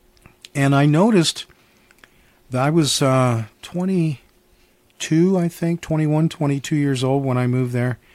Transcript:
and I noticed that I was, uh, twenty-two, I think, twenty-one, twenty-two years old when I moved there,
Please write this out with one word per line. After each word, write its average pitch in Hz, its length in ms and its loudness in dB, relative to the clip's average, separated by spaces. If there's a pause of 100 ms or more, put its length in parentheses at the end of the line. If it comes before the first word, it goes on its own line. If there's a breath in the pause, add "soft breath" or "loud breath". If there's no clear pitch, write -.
(560)
and 139 180 2
I 139 120 4
noticed 170 600 2 (1040 soft breath)
that 127 140 -2
I 143 60 2
was, 156 320 2
uh, 127 440 2 (160)
twenty-two, - 1800 -4
I 170 120 0
think, 170 320 -4
twenty-one, 156 480 0
twenty-two 143 480 -4
years 139 260 0
old 135 220 0
when 127 120 -2
I 123 100 0
moved 123 260 -2
there, 123 260 -2 (160 soft breath)